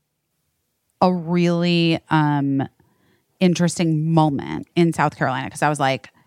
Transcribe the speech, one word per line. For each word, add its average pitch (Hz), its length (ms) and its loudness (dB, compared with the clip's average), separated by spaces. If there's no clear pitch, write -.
a 185 120 4
really, 170 880 0
um, 143 580 0
interesting 165 720 0
moment 151 640 0
in 170 180 4
South 151 240 0
Carolina 131 320 -4
'cause - 120 -12
I 147 80 2
was 151 100 -2
like, 135 300 -2